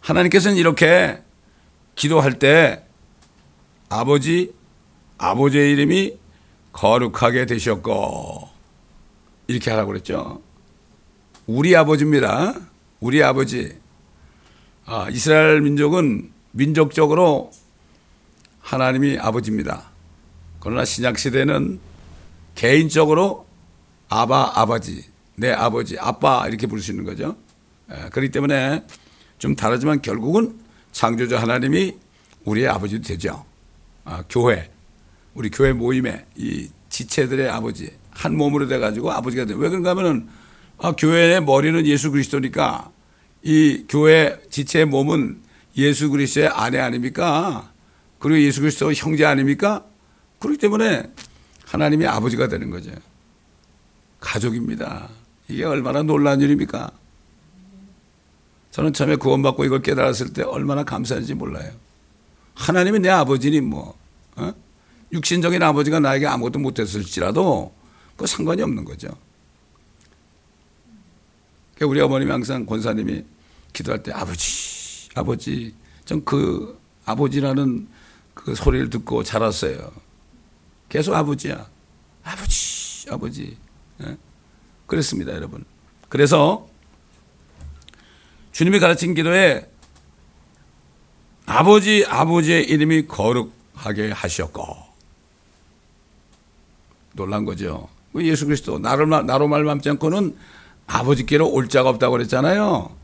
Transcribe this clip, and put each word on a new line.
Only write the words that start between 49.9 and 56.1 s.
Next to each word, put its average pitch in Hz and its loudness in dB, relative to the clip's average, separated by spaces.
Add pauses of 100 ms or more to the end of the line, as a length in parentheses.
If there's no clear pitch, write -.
그렇기 294 -4
때문에 208 0 (540)
하나님이 151 0
아버지가 113 -2
되는 - -6
거죠. 87 -12 (1300)
가족입니다. - -6 (380)
이게 - -6
얼마나 139 -2
놀라운 143 2